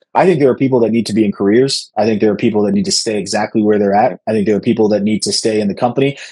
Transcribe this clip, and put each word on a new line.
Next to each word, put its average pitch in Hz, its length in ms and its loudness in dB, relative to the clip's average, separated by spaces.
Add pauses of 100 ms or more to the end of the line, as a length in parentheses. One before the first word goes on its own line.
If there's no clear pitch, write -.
(140)
I 139 120 2
think 180 140 2
there 139 100 4
are 117 80 2
people 131 240 0
that 110 100 2
need 113 140 -2
to 107 80 -6
be 110 100 2
in 101 80 0
careers. 113 640 0
I 104 100 0
think 110 160 0
there 107 100 4
are 98 40 -2
people 104 280 0
that 101 100 0
need 101 120 0
to 95 60 -4
stay 107 260 -2
exactly 107 440 -4
where 107 160 2
they're 101 160 0
at. 104 340 0
I 110 40 -2
think 107 140 0
there 104 100 2
are 92 60 -2
people 107 280 2
that 101 140 0
need 107 200 -2
to 104 80 -4
stay 107 300 -2
in 104 60 -2
the 95 80 -4
company. 135 420 -2 (140)